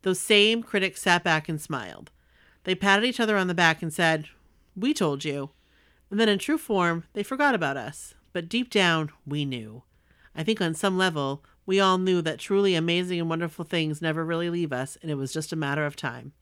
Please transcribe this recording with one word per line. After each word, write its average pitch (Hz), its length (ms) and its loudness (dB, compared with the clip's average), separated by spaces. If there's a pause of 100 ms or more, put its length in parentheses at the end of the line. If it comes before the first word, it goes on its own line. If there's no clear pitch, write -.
those 185 180 0
same 220 420 4
critics 190 400 -2
sat 175 220 4
back 156 240 2
and 156 120 -4
smiled. 113 520 -10 (500)
They 185 140 0
patted 202 280 4
each 247 140 0
other 214 180 2
on 185 120 2
the 175 60 0
back 165 280 4
and 160 100 -4
said, 160 360 0 (480)
"We 262 180 0
told 147 300 -2
you." 143 260 -6 (600)
And 202 100 -2
then 226 80 4
in 196 100 2
true 302 200 -2
form, 170 460 0 (100)
they 202 100 -6
forgot 269 320 0
about 143 200 -2
us. 127 380 -12 (180)
But 170 160 -8
deep 247 220 -2
down, 165 400 2 (160)
we 143 180 -4
knew. 117 380 -8 (540)
I 156 80 -6
think 214 160 0
on 165 140 0
some 190 220 0
level, 147 460 0 (240)
we 190 140 2
all 185 180 4
knew 185 240 2
that 156 160 -2
truly 196 380 2
amazing 175 440 0
and 165 80 -2
wonderful 165 360 -4
things 156 360 -2
never 160 240 -2
really 170 260 -2
leave 170 220 -2
us, 131 300 -6
and 160 80 -6
it 147 60 -2
was 135 160 -4
just 156 200 -6
a 165 40 -4
matter 151 280 -2
of 143 120 -6
time. 123 460 -10